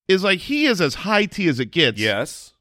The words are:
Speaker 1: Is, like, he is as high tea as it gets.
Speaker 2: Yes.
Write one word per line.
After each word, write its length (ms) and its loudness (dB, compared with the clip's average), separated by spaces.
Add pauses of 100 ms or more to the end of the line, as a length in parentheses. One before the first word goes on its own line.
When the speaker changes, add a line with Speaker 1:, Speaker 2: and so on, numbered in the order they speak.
Speaker 1:
Is, 180 2
like, 160 2
he 260 -2
is 140 2
as 140 0
high 320 0
tea 220 -2
as 120 0
it 120 -2
gets. 260 0
Speaker 2:
Yes. 640 -4